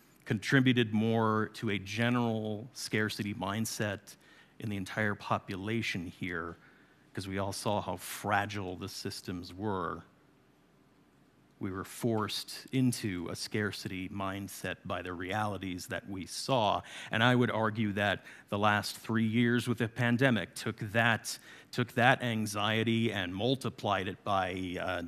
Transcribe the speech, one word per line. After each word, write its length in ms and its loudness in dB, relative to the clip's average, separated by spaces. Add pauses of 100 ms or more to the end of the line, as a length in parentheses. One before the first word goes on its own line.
(260)
contributed 680 4
more 640 4
to 160 -2
a 80 0
general 960 0
scarcity 580 -2
mindset 840 -4 (420)
in 100 -6
the 80 -4
entire 380 -2
population 920 -4
here, 520 -8 (560)
'cause 120 -6
we 120 -4
all 160 -2
saw 260 0
how 160 -6
fragile 800 -2
the 140 -8
systems 640 -8
were. 500 -4 (1600)
We 120 -4
were 120 -4
forced 840 -2
into 600 0
a 40 -6
scarcity 760 -4
mindset 720 -6
by 180 -6
the 100 -6
realities 760 -4
that 200 -6
we 160 -6
saw. 580 2 (280)
And 100 2
I 140 8
would 160 4
argue 440 2
that 300 2 (240)
the 100 -2
last 380 2
three 300 2
years 400 4
with 120 0
the 100 0
pandemic 680 2
took 240 -6 (140)
that, 440 2 (360)
took 220 0
that 280 6
anxiety 920 2
and 220 -4
multiplied 720 0
it 160 -8
by 280 2
a 580 -4